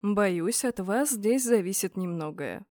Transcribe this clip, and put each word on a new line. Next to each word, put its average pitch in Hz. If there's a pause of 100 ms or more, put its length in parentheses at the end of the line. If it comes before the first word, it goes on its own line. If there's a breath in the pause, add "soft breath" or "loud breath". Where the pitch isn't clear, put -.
Боюсь, 202
от 240
вас 226
здесь 240
зависит 196
немногое. 156 (140)